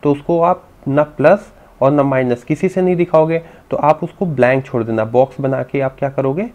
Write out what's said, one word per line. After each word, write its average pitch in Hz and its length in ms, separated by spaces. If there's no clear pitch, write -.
तो 147 100
उसको 165 280
आप 180 240
ना 143 140
प्लस 151 500
और 135 120
ना 147 100
माइनस 131 420
किसी 160 240
से 185 140
नहीं 180 140
दिखाओगे, 165 460
तो - 60
आप 151 280
उसको 180 220
ब्लैंक 131 380
छोड़ 117 200
देना, 110 200
बॉक्स 123 360
बना 131 220
के 139 180
आप 131 180
क्या 139 100
करोगे, 139 460